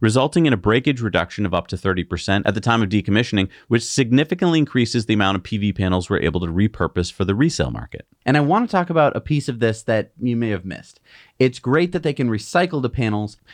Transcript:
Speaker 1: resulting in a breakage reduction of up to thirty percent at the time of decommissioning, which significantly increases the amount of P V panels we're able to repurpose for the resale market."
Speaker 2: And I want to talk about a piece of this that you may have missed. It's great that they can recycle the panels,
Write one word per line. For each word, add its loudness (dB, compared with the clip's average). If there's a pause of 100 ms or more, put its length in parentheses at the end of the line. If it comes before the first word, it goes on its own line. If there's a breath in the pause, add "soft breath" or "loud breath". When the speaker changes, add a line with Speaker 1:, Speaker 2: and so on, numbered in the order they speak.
Speaker 1:
resulting 4
in 2
a 4
breakage 2
reduction -2
of -2
up -2
to -6
thirty -2
percent -2
at 0
the -6
time 2
of 0
decommissioning, 0 (220 loud breath)
which 2
significantly 2
increases 0
the 0
amount 2
of -8
P -4
V 0
panels -2
we're 0
able 0
to -2
repurpose -2
for -6
the 0
resale 0
market." -12 (200)
Speaker 2:
And 2
I 4
want 2
to -18
talk 0
about 2
a -4
piece -2
of -6
this 0
that -2
you -2
may -2
have -4
missed. -14 (400 soft breath)
It's 0
great 0
that -4
they -2
can -2
recycle -2
the -2
panels, -4 (160 loud breath)